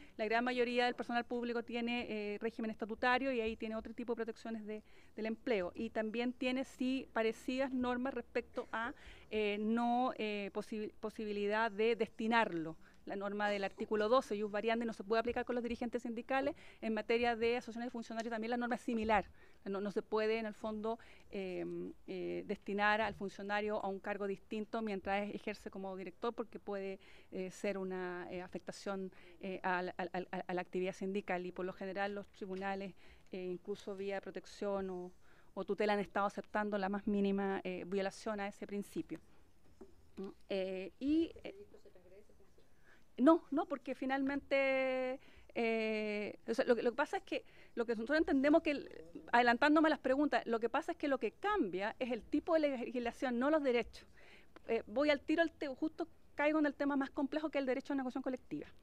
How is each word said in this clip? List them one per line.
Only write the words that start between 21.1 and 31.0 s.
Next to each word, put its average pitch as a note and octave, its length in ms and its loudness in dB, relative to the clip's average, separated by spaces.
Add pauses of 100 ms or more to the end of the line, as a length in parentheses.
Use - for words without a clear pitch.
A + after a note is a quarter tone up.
em, F3 640 -4 (120)
eh, F3 400 -4
destinar G#3 540 2
al G#3 140 0
funcionario G#3 680 -2
a G3 60 -2
un G3 100 -4
cargo G3+ 280 -4
distinto G#3+ 560 -4
mientras G3+ 520 -2
ejerce G#3 360 -8
como F#3+ 260 -8
director, F#3+ 380 -4
porque A#3 240 -8
puede, G3 400 -6 (340)
eh, F#3 180 -6
ser G3+ 280 -2
una, F3+ 520 -4
eh, F3+ 120 -6
afectación, F#3+ 680 -6 (300)
eh, F#3+ 220 -6
a F3+ 220 2
la, F3+ 120 -6
a, F#3+ 60 -4
a, F#3 440 -6
a F3+ 60 -6
la F3+ 80 0
actividad F#3 320 -2
sindical. F#3+ 540 -2